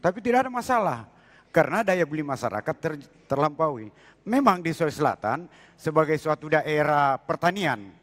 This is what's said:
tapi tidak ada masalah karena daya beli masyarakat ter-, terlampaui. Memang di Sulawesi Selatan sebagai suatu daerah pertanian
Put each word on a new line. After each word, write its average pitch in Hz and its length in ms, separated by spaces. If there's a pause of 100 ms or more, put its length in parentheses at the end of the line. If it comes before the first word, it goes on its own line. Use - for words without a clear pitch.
tapi 185 200
tidak 247 280
ada 254 40
masalah 202 560 (440)
karena 151 320
daya 185 200
beli 151 160
masyarakat 127 560
ter-, 156 280 (200)
terlampaui. 143 640 (360)
Memang 220 360
di 165 160
Sulawesi 147 240
Selatan 139 480 (280)
sebagai 156 440
suatu 151 320
daerah 147 640
pertanian 156 720 (140)